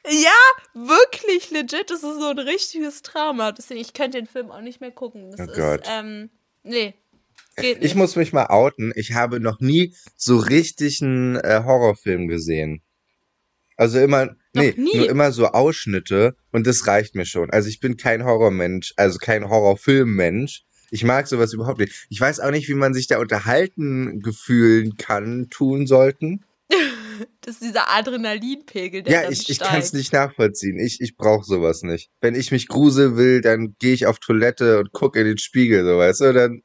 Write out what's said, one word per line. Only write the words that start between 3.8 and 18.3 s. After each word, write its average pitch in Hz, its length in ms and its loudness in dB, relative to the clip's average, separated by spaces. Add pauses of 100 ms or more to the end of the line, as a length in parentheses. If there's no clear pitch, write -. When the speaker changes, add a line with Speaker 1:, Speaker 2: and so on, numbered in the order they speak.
Speaker 1:
könnte 262 240 -6
den 226 100 -10
Film 247 240 -12
auch 208 100 -20
nicht 240 200 -18
mehr 247 100 -16
gucken. 214 400 -18
Das 170 160 -12
Speaker 2:
Oh - 40 -16
Speaker 1:
ist, - 60 -10
Speaker 2:
Gott. 76 320 -2
Speaker 1:
ähm, 214 400 -12 (340)
nee, 220 300 -6 (640)
geht 247 220 -4
Speaker 2:
Ich - 60 -8
Speaker 1:
nicht. 175 120 0
Speaker 2:
muss 180 220 2
mich 160 160 -2
mal 135 140 2
outen, 113 500 2
ich 113 160 -8
habe 120 260 -2
noch 113 220 -4
nie 170 340 0 (220)
so 123 200 2
richtig 147 640 0
einen, 127 360 -2
äh, 107 280 0
Horrorfilm 104 640 0
gesehen. 78 540 -4 (960)
Also 117 220 2
immer, 139 260 4
Speaker 1:
Noch - 100 -14 (180)
Speaker 2:
nee, 139 220 2
Speaker 1:
nie? 330 220 0
Speaker 2:
nur - 120 2
immer 143 220 2
so 117 160 0
Ausschnitte 113 880 0 (160)
und 113 160 0
das 120 200 0
reicht 107 280 0
mir 90 100 -6
schon. 85 260 -4
Also 104 180 0
ich 107 100 -14
bin 123 160 -4
kein 117 300 -2
Horrormensch, 95 720 0